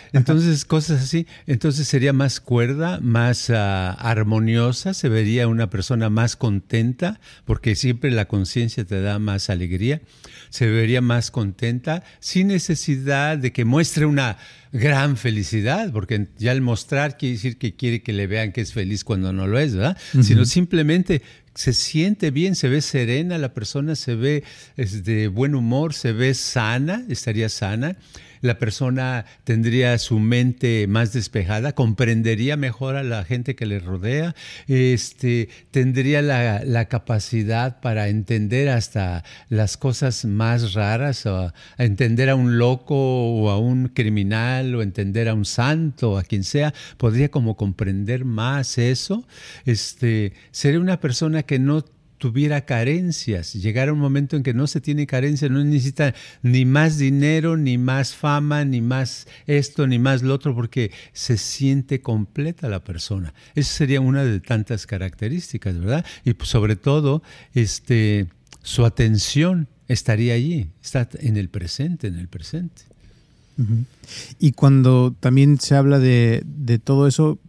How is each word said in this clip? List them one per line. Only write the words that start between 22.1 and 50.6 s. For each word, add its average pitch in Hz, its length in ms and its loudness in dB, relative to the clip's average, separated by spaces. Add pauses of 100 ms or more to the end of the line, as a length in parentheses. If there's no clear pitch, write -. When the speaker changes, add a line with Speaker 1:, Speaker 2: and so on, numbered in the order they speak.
Speaker 1:
bien, 170 240 0
se - 120 -2
ve 139 140 2
serena, 147 560 -2
la 139 160 -4
persona 143 420 -4
se 123 200 -4
ve, 139 280 0 (320)
es, 104 280 -4
de 107 240 0
buen 123 260 0
humor, 135 400 0
se 117 200 -4
ve 127 200 2
sana, 127 760 -2
estaría 110 400 -4
sana. 110 480 -4 (440)
La 123 160 0
persona 127 680 -2 (180)
tendría 117 540 2
su 113 200 -2
mente 117 720 2
más 107 240 0
despejada, 107 640 -2
comprendería 113 800 0
mejor 135 400 -4
a 139 80 -4
la 113 220 -4
gente 123 280 -4
que - 120 -8
le 101 140 -4
rodea, 110 540 -4 (400)
este, 123 760 0 (220)
tendría 131 500 2
la, 120 420 0
la 117 220 0
capacidad 113 960 -2
para 107 260 -2
entender 107 600 0
hasta 95 560 -2 (240)
las 107 260 0
cosas 127 480 -2
más 113 500 0
raras, 113 520 -2
o 98 120 0 (100)
a 85 60 -8 (300)
entender 117 460 2
a 135 60 4
un 123 220 2
loco 127 380 0
o 120 540 0
a 101 80 2
un 127 320 2
criminal 113 840 0
o 113 80 -2
entender 104 440 -2
a 113 60 0
un 107 100 0
santo, 127 720 0
a 95 60 -2
quien 98 220 -2
sea, 147 280 0 (220)
podría 123 340 2
como 113 280 0
comprender 101 640 -2
más 127 540 -2
eso. 131 500 -2 (380)
Este, 110 640 -2 (200)
sería 147 280 0